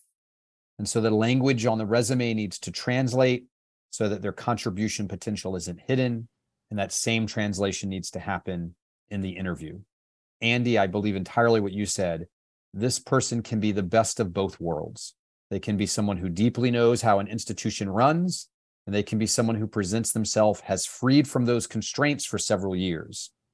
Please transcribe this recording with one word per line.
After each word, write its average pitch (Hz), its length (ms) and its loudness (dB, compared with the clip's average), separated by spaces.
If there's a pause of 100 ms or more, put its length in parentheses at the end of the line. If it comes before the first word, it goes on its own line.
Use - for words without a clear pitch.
(760)
And 104 120 -6
so 117 100 0
the 110 120 4
language 120 540 4
on 113 120 2
the 110 80 -2
resume 117 480 2
needs 107 260 -4
to - 120 -8
translate 127 720 2 (460)
so 107 180 0
that 98 120 -2
their 101 100 -4
contribution 107 760 -4
potential 98 480 -6
isn't 87 240 -8
hidden. 123 480 -2 (420)
And 107 100 -4
that 98 120 -2
same 113 360 0
translation 101 640 -2
needs 95 220 -6
to - 80 -12
happen 87 560 -6 (340)
in 101 120 -6
the 95 100 -4
interview. 87 480 -8 (640)
Andy, 117 380 4
I 98 80 4
believe 101 280 0
entirely 117 440 4
what 101 140 -2
you 104 120 -2
said. 87 420 -2 (460)
This 117 240 0
person 123 460 0
can 110 160 -2
be 104 120 2
the 101 120 -2
best 107 360 2
of 92 140 -2
both 98 260 -2
worlds. 82 560 -6 (360)
They 98 80 -4
can 104 160 -2
be 101 100 0
someone 101 320 -2
who 92 120 -4
deeply 120 420 2
knows 117 300 4
how 107 180 4
an 101 80 -2
institution 104 600 -6
runs, 156 580 2 (400)
and 98 80 -2
they 104 80 2
can 110 160 -2
be 107 80 2
someone 113 300 2
who 107 100 -4
presents 107 460 -2
themselves 107 540 2
as 95 180 -2
freed 135 420 4
from 127 180 0
those 117 220 2
constraints 139 580 -2
for - 120 -6
several 98 360 0
years, 90 580 -4 (220)